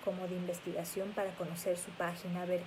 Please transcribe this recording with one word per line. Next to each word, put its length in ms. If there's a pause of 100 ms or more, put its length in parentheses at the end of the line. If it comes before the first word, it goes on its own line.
como 220
de 80
investigación 760
para 200
conocer 460
su 140
página, 540
ver 220